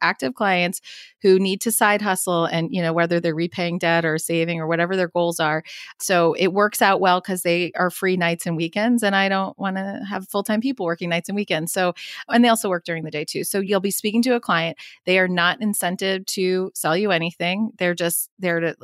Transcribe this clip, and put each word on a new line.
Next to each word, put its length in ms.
active 320
clients 480
who 160
need 220
to 100
side 300
hustle 460
and, 280
you 60
know, 140
whether 260
they're 140
repaying 440
debt 280
or 120
saving 400
or 80
whatever 300
their 120
goals 300
are. 240
So 360
it 200
works 280
out 180
well 200
'cause 220
they 340
are 140
free 260
nights 300
and 100
weekends, 460
and 120
I 140
don't 300
wanna 500
have 200
full-time 340
people 240
working 240
nights 180
and 80
weekends. 380
So, 180
and 120
they 60
also 220
work 160
during 180
the 60
day 160
too. 180
So 160
you'll 200
be 100
speaking 320
to 120
a 60
client. 380
They 140
are 100
not 320
incented 680
to 460
sell 220
you 160
anything. 640
They're 160
just 440
there 220
to 240